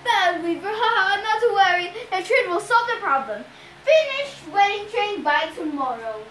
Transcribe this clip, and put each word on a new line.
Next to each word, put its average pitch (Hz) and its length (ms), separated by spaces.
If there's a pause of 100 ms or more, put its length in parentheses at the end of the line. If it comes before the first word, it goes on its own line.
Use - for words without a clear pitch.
Bad 370 400
weaver, 339 280
ha 453 260
ha, 392 260
not 440 180
to 466 120
worry. 359 340 (240)
The 381 140
thread 508 240
will 359 100
solve 480 280
the 480 140
problem. 247 440 (380)
Finish 571 480 (200)
wedding 403 380
train 403 340
by 311 320
tomorrow. 254 760